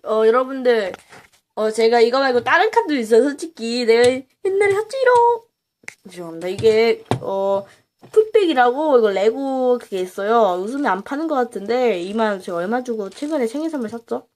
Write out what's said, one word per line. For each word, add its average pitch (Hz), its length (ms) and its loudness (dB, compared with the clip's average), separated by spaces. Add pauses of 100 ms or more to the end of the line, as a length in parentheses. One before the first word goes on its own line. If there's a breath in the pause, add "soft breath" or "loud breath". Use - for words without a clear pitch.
어, 220 240 2
여러분들, 247 640 0 (600 loud breath)
어, 220 160 -2
제가 226 300 2
이거 240 180 4
말고 254 240 0
다른 330 280 2
카드도 403 240 0
있어요. 226 280 2
솔직히 247 640 -6
내가 233 180 4 (420)
옛날에 392 280 2
샀지롱. 480 680 2 (680)
죄송합니다. 170 400 -12
이게, 220 540 2 (180)
어, 196 440 -2 (460 soft breath)
풀백이라고 302 880 2
이거 214 120 4
레고 247 680 0
그게 196 220 -8
있어요. 196 600 0
요즘에 254 280 -4
안 190 140 -2
파는 294 240 -6
것 311 80 -2
같은데 233 680 -2
이만 214 300 -2
원 190 100 -8
제가 185 160 -8
얼마 214 260 -4
주고 220 260 -6
최근에 294 380 -4
생일 302 220 -6
선물 262 200 -8
샀죠? 233 460 -10